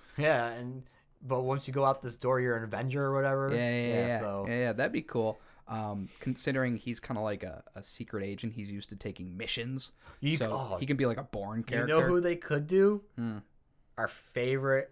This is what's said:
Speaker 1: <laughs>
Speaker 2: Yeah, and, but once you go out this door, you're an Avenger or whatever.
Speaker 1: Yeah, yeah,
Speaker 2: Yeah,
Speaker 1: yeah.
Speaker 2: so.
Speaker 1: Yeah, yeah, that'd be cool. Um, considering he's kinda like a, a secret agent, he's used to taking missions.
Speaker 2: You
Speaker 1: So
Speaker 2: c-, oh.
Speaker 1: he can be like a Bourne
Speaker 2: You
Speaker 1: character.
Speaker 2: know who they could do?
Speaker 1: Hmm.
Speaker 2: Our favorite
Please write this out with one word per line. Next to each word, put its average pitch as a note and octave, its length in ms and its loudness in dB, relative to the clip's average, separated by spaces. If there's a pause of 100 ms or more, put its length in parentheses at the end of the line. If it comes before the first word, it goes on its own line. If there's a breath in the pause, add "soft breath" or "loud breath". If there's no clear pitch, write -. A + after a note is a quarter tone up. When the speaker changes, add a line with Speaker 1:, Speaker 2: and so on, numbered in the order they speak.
Speaker 1:
<laughs> - 120 -20
Speaker 2:
Yeah, C#3 320 4
and, B2 320 -8 (400 soft breath)
but B2+ 180 0
once C3 260 0
you C3+ 60 -6
go C#3 140 2
out C3+ 160 4
this A#2 140 -8
door, B2+ 240 2
you're B2 180 2
an A2+ 60 -6
Avenger B2+ 380 -2
or C3+ 120 0
whatever. C3+ 360 2
Speaker 1:
Yeah, A#2 60 2
yeah, A#2+ 380 0
Speaker 2:
Yeah, A#2+ 120 2
Speaker 1:
yeah. A#2 140 0
Speaker 2:
so. G2 260 -2
Speaker 1:
Yeah, A#2+ 120 0
yeah, B2 160 2
that'd C3+ 180 0
be - 100 -2
cool. A2 380 -2 (260 soft breath)
Um, G#2 420 -6 (100)
considering B2+ 580 -2
he's A#2 240 -6
kinda A2 220 -6
like G#2 220 -4
a, F2 180 -10 (140)
a G2 60 -12
secret - 420 -8
agent, G2+ 280 -6
he's G2+ 180 -10
used G2+ 200 -10
to G2+ 60 -14
taking F#2 420 -10
missions. B2 540 -6 (280 loud breath)
Speaker 2:
You D3+ 160 2
Speaker 1:
So B2 120 0
Speaker 2:
c-, G#2+ 40 -4
oh. A2 260 -2
Speaker 1:
he B2+ 60 -4
can C#3 140 2
be C3+ 80 4
like A2+ 100 2
a C3 80 -6
Bourne G#2+ 360 -6
Speaker 2:
You A2+ 40 -2
Speaker 1:
character. B2 360 0
Speaker 2:
know - 60 8
who F3 140 6
they F3 160 2
could D3+ 300 -2
do? G3 360 6 (140)
Speaker 1:
Hmm. A2+ 220 -4 (580)
Speaker 2:
Our A2+ 120 0
favorite C3+ 840 0